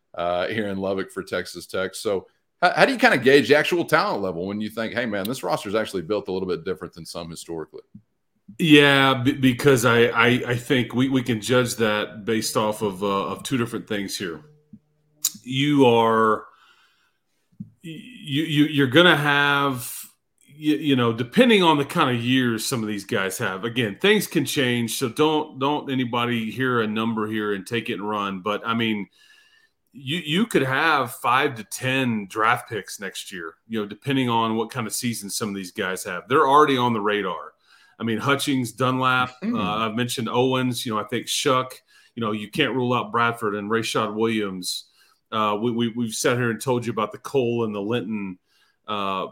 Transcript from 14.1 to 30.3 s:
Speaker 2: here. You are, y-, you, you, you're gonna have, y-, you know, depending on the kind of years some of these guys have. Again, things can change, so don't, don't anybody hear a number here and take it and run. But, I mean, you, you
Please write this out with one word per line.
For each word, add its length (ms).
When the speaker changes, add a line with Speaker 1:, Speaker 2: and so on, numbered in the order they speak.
Speaker 2:
here. 240
You 420
are, 600
y-, 180
you, 220
you, 220
you're 220
gonna 280
have, 840
y-, 60
you 220
know, 160
depending 500
on 140
the 80
kind 300
of 60
years 440
some 180
of 60
these 160
guys 320
have. 260
Again, 360
things 280
can 180
change, 520
so 100
don't, 500
don't 320
anybody 640
hear 300
a 60
number 400
here 260
and 120
take 240
it 40
and 140
run. 340
But, 260
I 60
mean, 340
you, 240
you 280